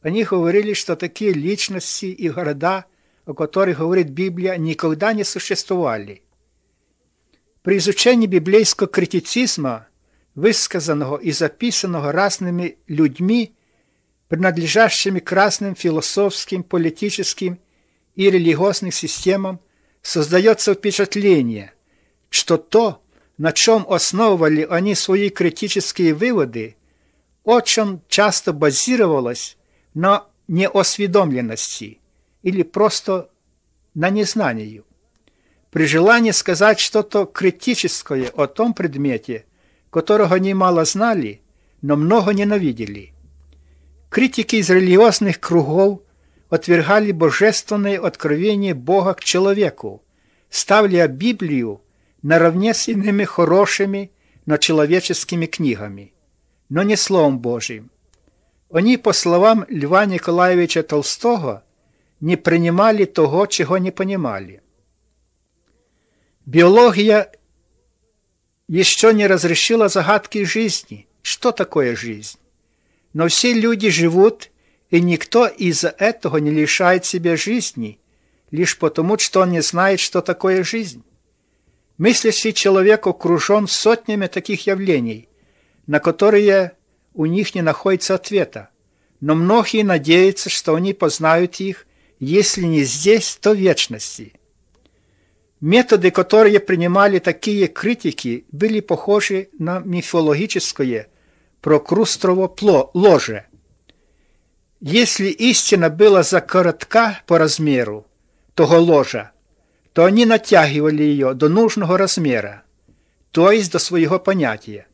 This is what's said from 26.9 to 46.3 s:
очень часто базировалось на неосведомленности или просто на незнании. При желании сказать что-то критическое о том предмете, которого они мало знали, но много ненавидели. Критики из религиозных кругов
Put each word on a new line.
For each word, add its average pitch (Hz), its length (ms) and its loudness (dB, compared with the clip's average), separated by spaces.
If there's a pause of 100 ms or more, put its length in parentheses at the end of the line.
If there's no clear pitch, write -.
очень 220 640 0
часто - 440 0
базировалось 147 1040 -2 (380)
на 190 320 0 (200)
неосведомленности 170 1500 -2 (420)
или 185 200 -2
просто 196 680 -2 (640)
на 165 160 -2
незнании. 123 720 -4 (880)
При 160 160 0
желании 202 460 4
сказать 190 480 0
что-то 208 440 -2
критическое 185 1040 -4
о 143 180 -4
том 220 280 -4
предмете, 139 720 -6 (440)
которого 185 460 2
они 190 160 -2
мало 180 320 2
знали, 180 560 -4 (400)
но 147 160 -2
много 190 380 2
ненавидели. 131 800 -4 (960)
Критики 233 460 -2
из 190 120 0
религиозных 185 720 4
кругов 175 600 0 (520)